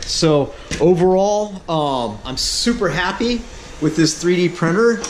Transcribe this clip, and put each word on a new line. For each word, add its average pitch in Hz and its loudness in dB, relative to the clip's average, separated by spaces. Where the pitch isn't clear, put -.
So - 2
overall, 190 2
um, 131 -2
I'm 127 -8
super 233 0
happy 190 -2
with 156 0
this 160 4
three 175 0
D 175 4
printer. 190 2